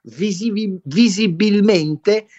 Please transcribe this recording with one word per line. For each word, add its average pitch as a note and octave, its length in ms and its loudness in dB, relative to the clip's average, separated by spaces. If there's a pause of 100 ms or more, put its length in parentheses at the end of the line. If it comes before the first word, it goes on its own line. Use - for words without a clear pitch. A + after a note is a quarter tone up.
visivi-, G3 800 -4
visibilmente G3+ 1400 0 (100)